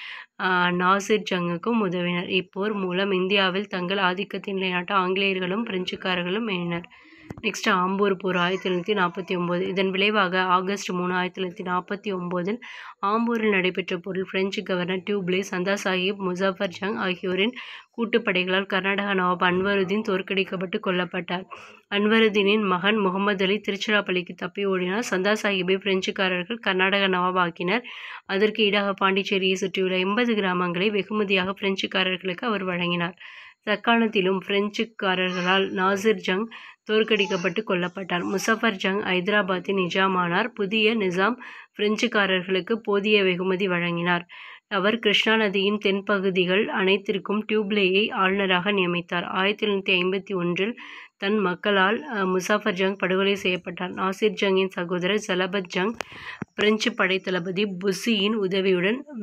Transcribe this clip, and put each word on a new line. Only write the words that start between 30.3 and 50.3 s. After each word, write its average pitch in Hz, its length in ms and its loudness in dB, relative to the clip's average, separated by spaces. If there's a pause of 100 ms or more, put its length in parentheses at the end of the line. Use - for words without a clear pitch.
கிராமங்களை 180 560 0
வெகுமதியாக 196 600 0
பிரெஞ்சுக்காரர்களுக்கு 190 920 -2
அவர் 202 200 -2
வழங்கினார். 175 520 -2 (500)
தக்காணத்திலும் 208 720 2
பிரெஞ்சுக்காரர்களால் 190 1300 0
நாசிர் 196 500 2
ஜங் 190 240 0 (360)
தோற்கடிக்கப்பட்டு 202 800 0
கொல்லப்பட்டார். 180 640 -4
முசாஃபர் 208 540 0
ஜங் 196 300 -2
ஐதராபாத்தின் 190 680 0
நிஜாமானார். 185 720 2
புதிய 214 480 0
நிசாம் 196 400 0 (360)
பிரெஞ்சுக்காரர்களுக்கு 196 1000 0
போதிய 208 480 2
வெகுமதி 185 460 0
வழங்கினார். 175 560 0 (440)
அவர் 208 300 2
கிருஷ்ணா 220 380 2
நதியின் 202 420 2
தென்பகுதிகள் 196 880 0
அனைத்திற்கும் 196 800 0
டியூப்ளேயை 208 680 0
ஆளுநராக 190 600 2
நியமித்தார். 175 540 0
ஆயிரத்தி 202 400 0
எழுநூத்தி 196 300 0
ஐம்பத்தி 190 380 -2